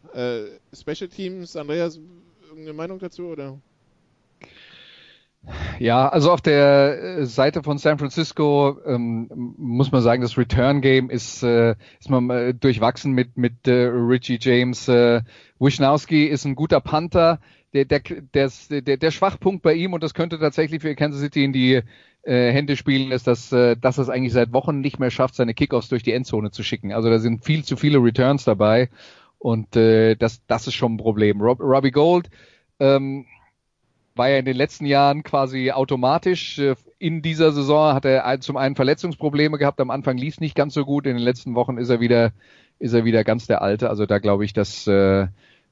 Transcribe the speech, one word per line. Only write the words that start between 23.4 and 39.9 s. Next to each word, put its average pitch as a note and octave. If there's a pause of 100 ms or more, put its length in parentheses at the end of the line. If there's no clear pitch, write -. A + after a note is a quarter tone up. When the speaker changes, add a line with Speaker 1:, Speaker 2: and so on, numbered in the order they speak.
Speaker 2:
äh, B2
dass -
es B2+
eigentlich B2+
seit A#2+
Wochen C3+
nicht C3+
mehr B2+
schafft, C3
seine A#2
Kickoffs B2
durch B2
die A#2
Endzone A2
zu -
schicken. G2+
Also A2+
da A2+
sind A#2
viel D3+
zu C#3+
viele D3
Returns B2+
dabei A2 (480)
und, A2+
äh, A2+
das, -
das A2+
ist C3
schon A#2
ein A2
Problem. G#2
Rob-, B2
Robbie C3+
Gould, E3+ (500)
ähm, C3+ (920)
war B2+
ja C#3
in B2+
den B2+
letzten D3+
Jahren C#3+
quasi C3
automatisch, C3+
äh, C#3 (220)
in E3
dieser D#3+
Saison D3
hat C3+
er C3
ein, C3
zum C#3
einen C3+
Verletzungsprobleme D3+
gehabt, C#3+
am B2+